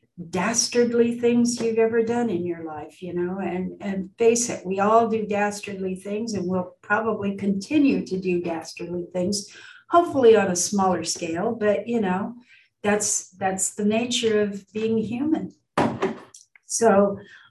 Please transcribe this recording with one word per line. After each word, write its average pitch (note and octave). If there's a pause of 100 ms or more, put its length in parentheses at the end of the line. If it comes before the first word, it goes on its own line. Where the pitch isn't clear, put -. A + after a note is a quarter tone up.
(300)
dastardly A#3
things A#3+
you've A3+
ever A3+
done A#3
in F3
your E3
life, D#3
you F3
know, F3+
and, F3+
and F#3+
face A#3
it, -
we F#3+
all A3
do G#3+
dastardly G3
things G#3
and F3+
we'll F#3
probably G#3
continue G3
to F#3
do F3+
dastardly E3+
things, F#3 (360)
hopefully C#4
on G3
a F3+
smaller F#3
scale, F3
but, G#3
you A#3
know, G3 (480)
that's, -
that's F#3+
the G#3
nature A3+
of G3+
being A3
human. B3 (1120)
So G3 (320)